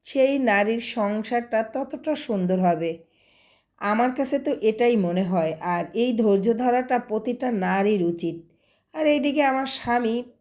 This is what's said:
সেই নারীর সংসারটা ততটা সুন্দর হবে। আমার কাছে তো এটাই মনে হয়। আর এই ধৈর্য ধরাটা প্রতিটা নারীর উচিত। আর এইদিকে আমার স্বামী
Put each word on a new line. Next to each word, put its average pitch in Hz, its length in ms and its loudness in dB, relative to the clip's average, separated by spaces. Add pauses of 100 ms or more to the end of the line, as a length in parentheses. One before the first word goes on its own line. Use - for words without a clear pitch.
সেই 269 360 2
নারীর 220 420 2
সংসারটা 220 800 -2
ততটা 277 520 -6
সুন্দর 185 460 -2
হবে। 170 380 0 (800)
আমার 233 360 0
কাছে 277 240 -2
তো 285 120 -2 (100)
এটাই 226 360 2
মনে 180 260 0
হয়। 175 380 0
আর 175 240 -2 (100)
এই 240 220 0
ধৈর্য 214 420 2
ধরাটা 247 400 0
প্রতিটা 240 540 -4
নারীর 196 500 2
উচিত। 170 340 -2 (600)
আর 311 100 0
এইদিকে 294 360 2
আমার 262 240 2
স্বামী 240 560 -2 (180)